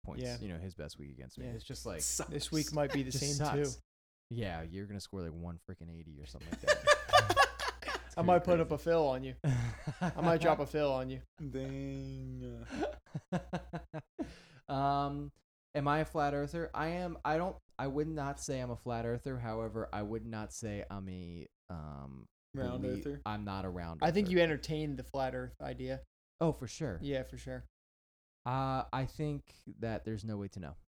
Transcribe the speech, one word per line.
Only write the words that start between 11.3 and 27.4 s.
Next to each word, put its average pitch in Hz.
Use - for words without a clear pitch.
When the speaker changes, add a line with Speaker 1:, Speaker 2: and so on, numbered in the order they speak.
Speaker 3:
Dang. 131
Speaker 1:
<laughs> 185
Um, 143
am 143
I 147
a 156
flat 143
earther? 147
I 151
am. 175
I 151
don't, 185
I 131
would 147
not 143
say 135
I'm 123
a 117
flat 117
earther. 120
However, 113
I 104
would 110
not 110
say 104
I'm 95
a, 87
um, 69
Speaker 3:
Round 127
Speaker 1:
belie-, 127
Speaker 3:
earther? 143
Speaker 1:
I'm 104
not 98
a 95
round 85
Speaker 2:
I 160
think 196
Speaker 1:
earther. 180
Speaker 2:
you 175
entertained 151
the 127
flat 131
earth 127
idea. 131
Speaker 1:
Oh, 165
for 131
sure. 107
Speaker 2:
Yeah, 139
for 127
sure. 127